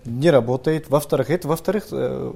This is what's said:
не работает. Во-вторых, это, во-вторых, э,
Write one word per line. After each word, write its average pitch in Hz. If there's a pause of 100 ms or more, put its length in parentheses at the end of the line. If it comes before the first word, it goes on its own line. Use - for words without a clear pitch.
не 127
работает. 139
Во-вторых, 135
это, 135
во-вторых, 190
э, 131